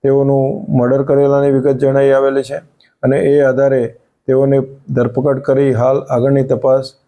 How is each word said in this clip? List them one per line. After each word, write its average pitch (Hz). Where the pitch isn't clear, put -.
તેઓનું 139
મર્ડર 135
કરેલાની 139
વિગત 135
જણાઈ 139
આવેલી 135
છે 143
અને 131
એ 143
આધારે 135
તેઓને 139
ધરપકડ 127
કરી 135
હાલ 127
આગળની 135
તપાસ 135